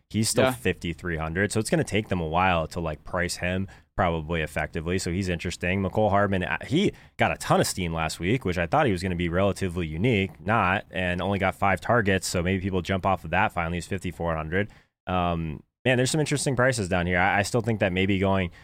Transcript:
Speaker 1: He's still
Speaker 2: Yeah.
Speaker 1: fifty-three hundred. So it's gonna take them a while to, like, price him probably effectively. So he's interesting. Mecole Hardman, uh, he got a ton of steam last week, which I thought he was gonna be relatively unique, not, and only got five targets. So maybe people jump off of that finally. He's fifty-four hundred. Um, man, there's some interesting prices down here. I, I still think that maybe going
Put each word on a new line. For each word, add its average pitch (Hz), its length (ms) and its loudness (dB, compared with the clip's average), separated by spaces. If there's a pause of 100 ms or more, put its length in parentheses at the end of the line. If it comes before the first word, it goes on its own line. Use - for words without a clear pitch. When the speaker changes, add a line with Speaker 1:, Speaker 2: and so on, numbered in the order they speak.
Speaker 1:
He's 107 220 0
still 123 140 4
Speaker 2:
Yeah. 131 100 2
Speaker 1:
fifty-three 87 640 -4
hundred. 82 340 0
So 110 80 2
it's 110 80 -4
gonna 160 160 2
take 104 240 -2
them 92 120 0
a 80 60 -2
while 85 420 2
to, 92 120 -6
like, 78 240 -6
price 87 320 -4
him 92 320 -2 (260)
probably 85 460 0
effectively. 80 580 -2
So 90 140 -2
he's 92 160 -2
interesting. 90 540 -2
Mecole 104 260 0
Hardman, 98 360 2
uh, 82 120 -2 (100)
he 175 260 2 (260)
got 107 120 4
a 76 60 -2
ton 185 240 2
of 147 60 2
steam 87 260 -2
last 80 260 -2
week, 101 280 0
which 87 100 0
I 87 100 0
thought 143 200 2
he 104 60 2
was 87 100 -2
gonna 92 120 -2
be 85 140 0
relatively 90 580 0
unique, 95 440 0 (100)
not, 98 500 0
and 90 300 -2
only 95 180 0
got 92 160 0
five 95 260 2
targets. 101 460 2
So 90 160 0
maybe 90 200 0
people 95 180 -2
jump 92 240 -2
off 95 180 0
of 80 80 -10
that 95 220 2
finally. 85 240 -4
He's 82 100 -6
fifty-four 85 480 -4
hundred. 80 340 -2 (380)
Um, 85 560 -2 (220)
man, 123 140 4
there's 127 120 2
some 160 100 0
interesting 139 360 -2
prices 120 320 2
down 87 180 0
here. 90 120 2
I, 95 220 4
I - 20 0
still 120 180 0
think 110 200 -2
that 98 120 2
maybe 95 260 2
going 95 320 2 (120)